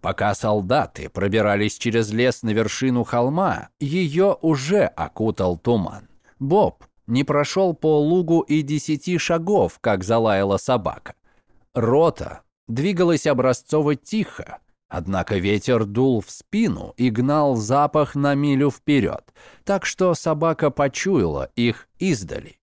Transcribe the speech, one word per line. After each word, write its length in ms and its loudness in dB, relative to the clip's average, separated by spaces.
Пока 340 -2
солдаты 720 -2
пробирались 680 0
через 340 0
лес 320 0
на 80 -2
вершину 520 0
холма, 640 -2
её 600 0
уже 440 2
окутал 720 -2
туман. 500 -2
Боб 440 0
не 160 0
прошёл 500 0
по 260 2
лугу 420 2
и 200 0
десяти 560 -2
шагов, 600 0
как 240 0
залаяла 540 2
собака. 580 -4
Рота 680 0
двигалась 600 0
образцово 680 2
тихо, 640 -6
однако 500 -2
ветер 480 0
дул 360 0
в 80 -12
спину 680 -4
и 120 2
гнал 460 2
запах 580 0
на 220 0
милю 340 2
вперёд, 640 -2
так 220 -2
что 280 0
собака 560 0
почуяла 840 0
их 320 0
издали. 640 -4